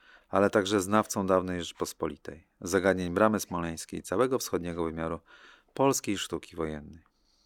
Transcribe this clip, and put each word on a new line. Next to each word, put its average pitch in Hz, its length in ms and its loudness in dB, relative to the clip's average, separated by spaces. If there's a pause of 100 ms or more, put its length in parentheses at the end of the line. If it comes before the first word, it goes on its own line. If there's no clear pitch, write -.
(280)
ale 98 220 4
także 101 300 4
znawcą 101 460 0
dawnej 92 360 2
Rzeczpospolitej, - 840 -8 (140)
zagadnień 90 540 2
bramy 104 260 4
smoleńskiej, 85 640 -8
całego 127 360 0
wschodniego 85 460 -4
wymiaru 82 360 -4 (540)
polskiej 131 440 0
sztuki - 380 -8
wojennej. 80 520 -8 (380)